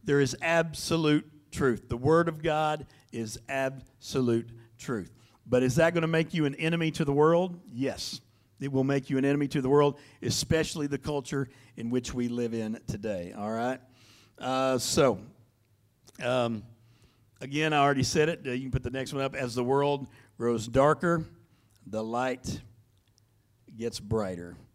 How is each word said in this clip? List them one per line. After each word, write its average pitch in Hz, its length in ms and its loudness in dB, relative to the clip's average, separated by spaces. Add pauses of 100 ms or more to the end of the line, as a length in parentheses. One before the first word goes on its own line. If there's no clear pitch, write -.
There 143 160 4
is 131 220 2
absolute 165 800 2 (260)
truth. 123 380 0
The 120 80 -4
Word 160 320 4
of 156 140 -8
God 151 420 0 (280)
is 113 260 -8 (100)
absolute 131 1000 -2 (260)
truth. 110 400 -8 (300)
But 127 160 4
is 127 140 2
that 165 180 4
gonna 165 120 0
make 165 280 0
you 156 100 2
an 139 120 0
enemy 165 340 0
to 151 160 -2
the 139 80 0
world? 170 440 4 (140)
Yes. 123 480 -6 (400)
It 135 100 -6
will 135 140 2
make 139 240 0
you 135 80 0
an 131 80 2
enemy 143 240 2
to 143 140 -2
the 127 80 2
world, 143 280 6 (220)
especially 160 680 -2
the 143 120 -4
culture 139 500 -4 (300)
in 113 100 -6
which 123 240 -2
we 123 160 -2
live 120 240 -2
in 110 340 -4
today, 101 480 -6
all 104 160 -6
right? 120 300 -4 (580)
Uh, 131 380 0
so, 123 420 2 (1040)
um, 120 400 0 (800)
again, 147 320 -2
I 147 60 4
already 143 240 4
said 151 260 2
it. 170 180 -4
Uh, 131 40 -6
you 127 140 -4
can 131 60 -8
put 127 120 -2
the - 80 -8
next 131 240 -6
one 139 80 -2
up. 135 120 -4
As 127 200 -4
the 123 100 0
world 139 420 2 (300)
grows 117 320 -2
darker, 156 560 4 (640)
the 107 160 -4
light 123 580 -4 (1160)
gets 113 220 -8
brighter 92 580 -6 (180)